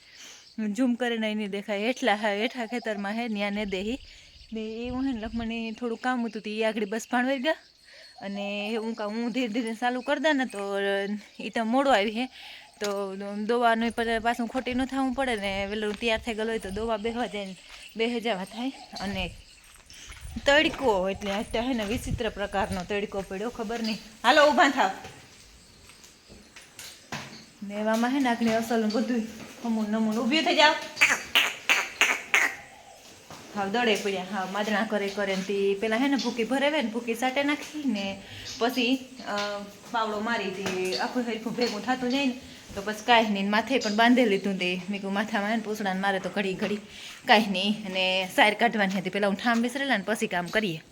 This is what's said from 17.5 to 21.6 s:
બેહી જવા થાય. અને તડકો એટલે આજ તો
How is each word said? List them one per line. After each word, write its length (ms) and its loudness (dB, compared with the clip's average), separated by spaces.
બેહી 220 0
જવા 240 -2
થાય. 260 -6
અને 300 -4
તડકો 640 4
એટલે 220 -4
આજ 220 -2
તો 80 0